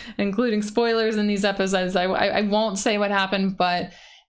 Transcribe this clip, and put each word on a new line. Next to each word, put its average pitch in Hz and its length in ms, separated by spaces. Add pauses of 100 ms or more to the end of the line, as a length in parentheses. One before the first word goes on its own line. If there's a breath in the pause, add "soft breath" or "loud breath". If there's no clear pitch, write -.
(180 loud breath)
including 208 440
spoilers 226 540
in 208 100
these 202 180
episodes. 190 520
I, 180 80
I, 190 220
I 202 160
won't 208 360
say 214 180
what 202 140
happened, 196 460
but, 175 360 (360 loud breath)